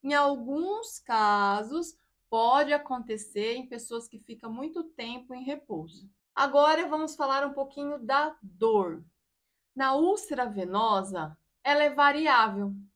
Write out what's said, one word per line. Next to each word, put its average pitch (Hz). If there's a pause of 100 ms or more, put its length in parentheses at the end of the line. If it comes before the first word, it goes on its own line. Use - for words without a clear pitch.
Em 277
alguns 285
casos, 214 (320)
pode 262
acontecer 226
em 254
pessoas 233
que 226
ficam 226
muito 320
tempo 247
em 254
repouso. 214 (240)
Agora 294
vamos 311
falar 277
um 277
pouquinho 285
da 277
dor. 190 (680)
Na 269
úlcera 311
venosa, 196 (260)
ela 285
é 294
variável. 254 (220)